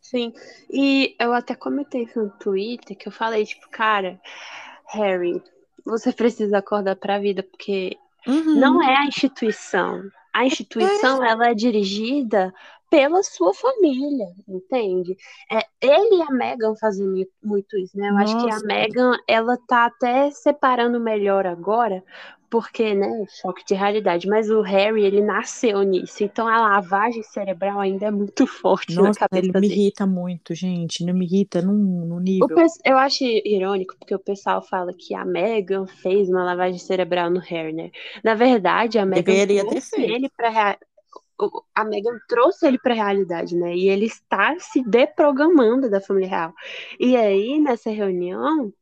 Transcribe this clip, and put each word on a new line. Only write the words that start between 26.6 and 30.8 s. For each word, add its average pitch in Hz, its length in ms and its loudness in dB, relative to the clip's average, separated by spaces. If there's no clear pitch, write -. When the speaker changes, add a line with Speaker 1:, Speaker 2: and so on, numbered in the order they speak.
Speaker 1:
lavagem 208 640 2
cerebral 196 580 -6
ainda 196 260 -2
é 214 40 -2
muito 202 360 0
forte - 480 -2
na 180 100 4
Speaker 2:
Nossa, 208 160 2
Speaker 1:
cabeça 190 280 0
Speaker 2:
ele 180 100 -2
me 202 100 2
Speaker 1:
dele. 185 120 0
Speaker 2:
irrita 202 260 0
muito, 180 480 -4
gente. 170 480 -6